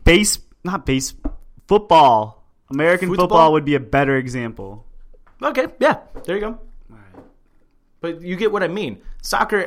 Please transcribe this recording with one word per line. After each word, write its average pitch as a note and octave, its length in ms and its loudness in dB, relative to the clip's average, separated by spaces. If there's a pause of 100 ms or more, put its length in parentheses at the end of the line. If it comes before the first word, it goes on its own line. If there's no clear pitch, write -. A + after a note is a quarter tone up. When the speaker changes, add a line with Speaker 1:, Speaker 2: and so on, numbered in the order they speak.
Speaker 1:
base, G3+ 360 2 (240)
not F#3 240 -8
base, C3+ 260 -4 (540)
football. D3 760 4 (280)
American F3 380 0
Speaker 2:
Football? F3 180 2
Speaker 1:
football E3 260 6
would D3+ 120 2
be C#3+ 100 2
a C#3 40 0
better C#3 380 0
example. A#2 680 -8 (600)
Speaker 2:
Okay, C4 240 -2 (120)
yeah, C#4 200 2 (240)
there E3+ 140 -6
you G#3 40 -6
go. G#3 60 -8
Speaker 1:
All A#3 100 -10 (320)
right. G2+ 340 -20 (800)
Speaker 2:
But E3 220 -10
you F3+ 120 -6
get G#3 160 0
what G3+ 120 -2
I E3+ 40 -2
mean. D#3+ 360 -8 (180)
Soccer - 460 -2